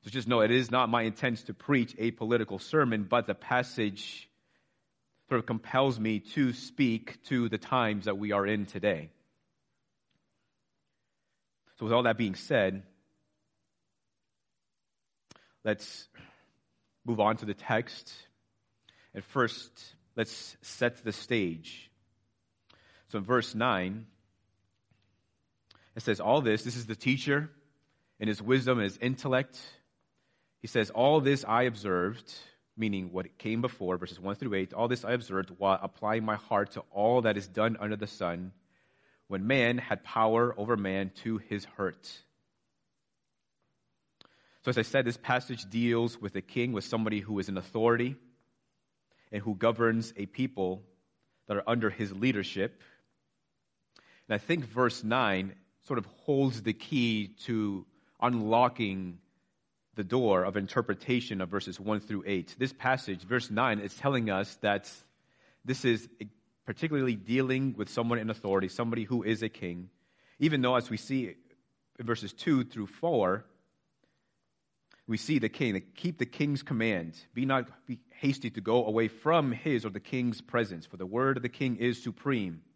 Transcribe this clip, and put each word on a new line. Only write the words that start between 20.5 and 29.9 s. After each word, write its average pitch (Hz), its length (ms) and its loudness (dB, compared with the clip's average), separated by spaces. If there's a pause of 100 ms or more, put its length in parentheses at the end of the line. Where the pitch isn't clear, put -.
set - 420 -2
the 110 80 -4
stage. 87 800 -4 (1160)
So 110 100 -6
in 98 60 -4
verse 113 320 0
nine, 107 500 0 (1900)
it 123 80 -10
says, 107 160 2
"All 131 220 4
this," 110 220 2
this 120 120 -6
is 120 100 -8
the 107 100 -6
teacher 143 540 0 (680)
in 107 80 -2
his 107 140 -2
wisdom 127 360 2
and 107 60 2
his 98 140 -2
intellect. 131 600 -2 (1000)